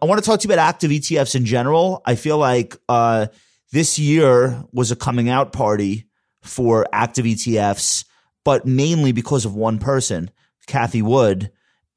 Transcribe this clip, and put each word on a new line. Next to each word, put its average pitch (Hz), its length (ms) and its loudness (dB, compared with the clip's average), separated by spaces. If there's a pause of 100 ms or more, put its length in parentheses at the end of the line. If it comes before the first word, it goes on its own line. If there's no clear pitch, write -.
I 151 40 0
wanna 208 160 2
talk 220 180 0
to 208 80 -4
you 202 60 2
about 160 140 4
active 165 240 -2
E 151 80 0
T 156 180 -4
Fs 135 180 0
in 127 100 0
general. 156 600 0
I 120 100 0
feel 151 220 -2
like, 127 400 0 (100)
uh, 117 400 2 (440)
this 156 280 -2
year 131 720 4
was 123 200 -2
a 120 40 -2
coming 120 320 -2
out 131 260 0
party 107 540 -2 (340)
for 117 520 0
active 117 320 -2
E 113 100 0
T 110 220 -2
Fs, - 480 -2 (400)
but 135 200 2
mainly 139 460 2
because 120 340 -2
of 101 100 -6
one 110 240 -2
person, 107 520 -4 (360)
Cathie 117 360 -2
Wood, 104 480 2 (460)